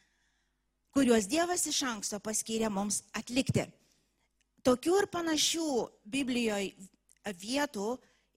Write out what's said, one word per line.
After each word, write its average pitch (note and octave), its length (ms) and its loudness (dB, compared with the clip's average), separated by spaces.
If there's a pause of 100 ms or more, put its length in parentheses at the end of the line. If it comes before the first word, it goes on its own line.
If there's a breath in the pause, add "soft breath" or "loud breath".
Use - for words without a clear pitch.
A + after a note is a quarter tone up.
(960)
kuriuos A#3 340 6
Dievas F4 400 2
iš D4 160 -2
anksto G#3+ 340 -6
paskyrė A3 540 -2
mums G3 300 -2 (100)
atlikti. A#3+ 540 0 (960)
Tokių D#4 380 4
ir G4 40 -2
panašių D#4+ 640 0 (380)
Biblijoj A#3 600 -2 (540)
vietų G#3+ 720 -4 (400 soft breath)